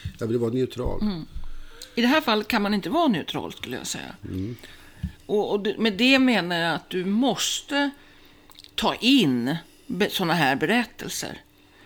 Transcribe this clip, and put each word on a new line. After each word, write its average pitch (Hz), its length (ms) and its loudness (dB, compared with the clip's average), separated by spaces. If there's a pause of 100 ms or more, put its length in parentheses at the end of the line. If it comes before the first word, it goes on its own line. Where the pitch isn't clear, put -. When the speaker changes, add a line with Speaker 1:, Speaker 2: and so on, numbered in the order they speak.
(200)
Speaker 1:
Jag 117 80 -4
vill 117 100 0
vara 117 160 2
neutral." 123 480 -2
Speaker 2:
Mm. 190 240 -2 (680)
I 240 60 0
det 240 60 4
här 311 140 4
fallet 214 260 0
kan 220 140 0
man 202 120 2
inte 180 160 -2
vara 320 180 4
neutral, 135 460 -2
skulle 120 240 -8
jag - 100 -8
säga. - 360 -8
Speaker 1:
Mm. 98 320 -6 (680)
Speaker 2:
Och, 185 260 0
och 208 80 0
det, 202 180 -2
med 220 160 2
det 254 260 4
menar 196 360 2
jag 165 200 0
att - 140 -10
du 180 160 -4
måste 254 840 0 (840)
ta 180 200 0
in 151 600 4 (320)
be-, 180 220 0
såna 170 240 0
här 143 220 4
berättelser. - 840 -2 (440)